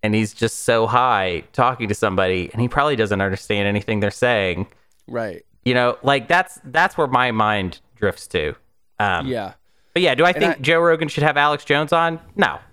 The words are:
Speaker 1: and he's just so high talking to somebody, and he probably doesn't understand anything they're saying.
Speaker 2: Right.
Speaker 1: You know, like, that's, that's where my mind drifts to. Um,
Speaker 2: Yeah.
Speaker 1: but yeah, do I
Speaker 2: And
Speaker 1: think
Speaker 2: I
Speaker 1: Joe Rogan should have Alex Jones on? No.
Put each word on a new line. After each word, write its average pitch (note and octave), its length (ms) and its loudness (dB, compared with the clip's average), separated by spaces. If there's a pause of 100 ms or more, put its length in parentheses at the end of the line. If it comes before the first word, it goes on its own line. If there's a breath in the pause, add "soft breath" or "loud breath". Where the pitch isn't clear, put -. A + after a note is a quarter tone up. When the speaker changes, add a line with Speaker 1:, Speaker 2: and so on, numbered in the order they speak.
Speaker 1:
and G#2+ 120 0
he's A2 180 0
just - 280 -4
so A2+ 260 2
high A2 640 0
talking A#2+ 360 0
to G#2 60 0
somebody, F#2 580 0
and A2+ 100 -4
he B2 60 0
probably D3 280 0
doesn't G2+ 240 0
understand G2+ 480 -2
anything G#2 320 -2
they're G2+ 100 0
saying. G2 560 -2 (400)
Speaker 2:
Right. A2 380 -8 (220)
Speaker 1:
You B2 80 2
know, B2 280 0
like, C3+ 240 0
that's, F3+ 380 0
that's D#3 320 0
where D#3 100 0
my B2+ 260 0
mind G#2 480 -2 (160)
drifts - 320 -4
to. D#2 260 -4 (440)
Um, G2+ 300 0
Speaker 2:
Yeah. G#2+ 240 -6 (400)
Speaker 1:
but F3 100 0
yeah, D3+ 120 4
do D#3 100 2
I F3 60 4
Speaker 2:
And F3+ 80 -2
Speaker 1:
think F#3 180 0
Speaker 2:
I - 40 -16
Speaker 1:
Joe E3 200 2
Rogan E3 280 2
should C#3+ 140 -4
have D3 140 2
Alex C#3+ 280 2
Jones D3 280 0
on? E3 260 0 (160)
No. C#3 240 -2 (140)